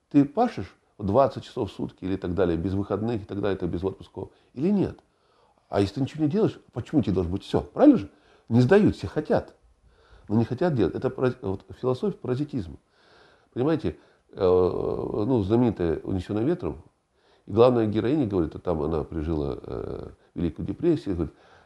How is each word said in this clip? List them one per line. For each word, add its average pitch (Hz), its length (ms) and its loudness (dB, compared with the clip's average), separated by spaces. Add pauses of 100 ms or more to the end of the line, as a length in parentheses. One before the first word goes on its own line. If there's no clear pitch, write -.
(100)
Ты 143 140 6
пашешь 143 500 -2 (240)
двадцать 117 460 2
часов 110 260 -6
в - 40 -18
сутки - 300 -8
или 95 120 -2
так 90 180 -4
далее, 87 220 2
без 92 180 -2
выходных 104 480 -4
и - 20 -16
так 101 160 -8
далее, 98 160 -2
это 90 100 -6
без 85 160 -6
отпусков, - 480 -8 (220)
или 143 160 -4
нет? 196 300 0 (680)
А 98 120 0
если 98 140 0
ты - 80 -4
ничего 147 220 -2
не 143 60 2
делаешь, 196 280 0 (140)
почему 127 300 0
тебе 101 120 0
должно 87 180 0
быть 98 120 -6
все? - 160 0
Правильно 254 380 6
же? 98 120 -8 (380)
Не 113 120 4
сдают, 190 360 6
все - 100 -8
хотят, - 480 -2 (760)
но 104 60 -2
не 117 100 4
хотят 151 300 0
делать. 104 220 2
Это 131 120 -2
параз-, 127 320 -2
вот, 98 240 -6 (160)
философия 127 360 -2
паразитизма. 123 600 -6 (760)
Понимаете, 131 440 -2 (360)
э, - 120 -2
ну, 92 1000 2
знаменитая 92 560 2
«Унесенная 101 420 -4
ветром», 95 400 -4 (640)
и 101 60 -12
главная 117 340 6
героиня 110 400 0
говорит, 87 300 -2
а - 20 -16
там 80 240 -2
она 76 220 -2
пережила, 76 580 -4
э, - 480 -10 (240)
Великую 85 320 -4
депрессию, 120 480 -2
говорит, 82 200 -4 (320)